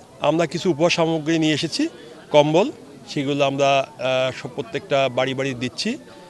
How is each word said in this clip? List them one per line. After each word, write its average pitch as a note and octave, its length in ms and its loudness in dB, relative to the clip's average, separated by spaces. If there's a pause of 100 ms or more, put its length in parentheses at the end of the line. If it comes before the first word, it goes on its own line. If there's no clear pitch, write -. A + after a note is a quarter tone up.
(220)
আমরা D#3 240 2
কিছু F3 260 -2
উপহার D#3+ 180 2
সামগ্রী E3 500 0
নিয়ে D#3 140 2
এসেছি, A3 340 -2 (440)
কম্বল, D#3 400 6 (380)
সেগুলো C#3+ 360 -2
আমরা, C#3 340 2
আহ, C3 600 -2
সব C3+ 140 -10
প্রত্যেকটা C#3 540 -2
বাড়ি C3 240 -2
বাড়ি C3+ 200 -4
দিচ্ছি B2+ 440 -6 (320)